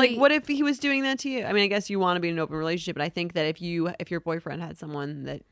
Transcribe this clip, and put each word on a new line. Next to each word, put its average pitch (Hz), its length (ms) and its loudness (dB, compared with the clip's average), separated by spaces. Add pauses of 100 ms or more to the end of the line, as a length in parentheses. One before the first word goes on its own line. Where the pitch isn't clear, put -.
(120)
like, 226 60 -4
what 277 140 8
if 302 160 0
he 285 140 0
was 285 160 2
doing 269 240 0
that 269 180 0
to 277 80 -6
you? 254 160 -4
I - 80 -2
mean, 202 120 4
I - 20 6
guess 202 240 0
you 202 100 0
wanna 180 200 4
be 170 80 0
in 170 80 0
an - 40 0
open 156 160 -2
relationship, 165 400 -2
but 143 60 -2
I 165 80 -2
think 175 240 -4
that 160 100 2
if 156 160 -2
you, 170 380 -2
if 170 120 -10
your 170 100 -4
boyfriend 165 420 -4
had 160 160 -10
someone 147 460 -8
that 139 280 -8